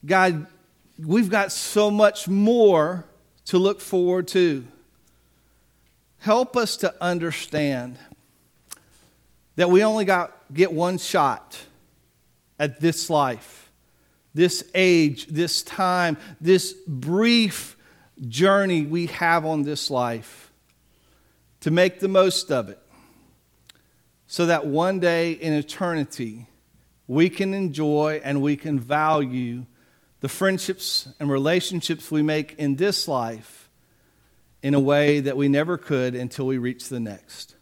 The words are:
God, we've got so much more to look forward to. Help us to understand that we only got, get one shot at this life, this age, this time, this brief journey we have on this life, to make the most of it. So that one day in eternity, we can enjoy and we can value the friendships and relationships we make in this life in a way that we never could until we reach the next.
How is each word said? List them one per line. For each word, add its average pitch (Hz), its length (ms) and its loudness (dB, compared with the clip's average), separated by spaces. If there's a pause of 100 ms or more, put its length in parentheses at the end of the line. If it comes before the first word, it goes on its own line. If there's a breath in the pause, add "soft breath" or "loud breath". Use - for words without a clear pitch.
God, 180 420 2 (520)
we've 180 320 0
got 196 220 0
so - 380 0
much 208 360 2
more 190 760 4 (420)
to 180 120 2
look 196 220 2
forward 180 480 -2
to. 156 380 0 (1500)
Help 247 380 0
us 233 220 -2
to 185 220 0
understand 151 1000 -4 (1600 soft breath)
that 175 160 2
we 190 140 6
only 220 200 2
got, 180 320 0 (160)
get 170 200 2
one 175 260 -2
shot - 580 -2 (1040)
at 147 220 -4
this 165 280 0
life, 135 600 -2 (640)
this 170 400 0
age, 170 520 2
this 160 360 -2
time, 180 540 -2 (240 loud breath)
this 175 320 4
brief 185 1040 0 (500 soft breath)
journey 180 560 2
we 165 240 -4
have 165 400 0
on 156 160 -2
this 143 260 -6
life, 120 600 -6 (1120)
to 156 100 -2
make 180 300 2
the 196 80 -2
most 190 420 2
of 120 180 -2
it. 98 120 -20 (1500 soft breath)
So 175 180 0
that 156 200 2
one 175 340 0
day 170 320 0
in 156 220 -4
eternity, 143 920 -6 (640)
we 156 220 2
can 190 240 -4
enjoy 151 680 -2
and 139 180 -2
we 147 160 0
can 147 220 -4
value 127 840 -2 (560 soft breath)
the 135 80 -6
friendships - 800 -4 (100)
and 143 120 -4
relationships 160 800 -2
we 151 120 2
make 151 360 -2
in 139 180 0
this 185 320 -2
life 117 600 -6 (920)
in 139 120 0
a 143 60 4
way 147 400 4
that 135 160 -4
we 143 120 2
never 156 300 0
could 127 360 -2
until 123 320 -6
we 131 120 -2
reach 123 300 -6
the 127 120 -8
next. - 600 -14